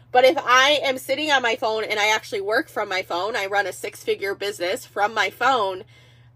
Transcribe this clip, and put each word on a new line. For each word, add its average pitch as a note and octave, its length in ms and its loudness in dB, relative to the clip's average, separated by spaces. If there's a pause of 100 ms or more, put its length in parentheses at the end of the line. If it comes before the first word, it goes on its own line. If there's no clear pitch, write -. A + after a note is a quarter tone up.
(120)
But B3 120 6
if B3+ 140 6
I C4 440 4
am C4 160 -2
sitting C#4 320 -4
on C4+ 120 2
my A#3 120 0
phone A3 300 -2
and G#3 140 -4
I G#3 100 0
actually G#3+ 320 -2
work G#3+ 280 -2
from G#3 200 -6
my F#3+ 140 -4
phone, G3 340 -4
I G3 100 -4
run G3 220 -2
a F#3 40 -8
six-figure G#3 640 -6
business G3 500 -6
from G#3 300 -2
my G3 160 0
phone, G#3+ 540 0 (520)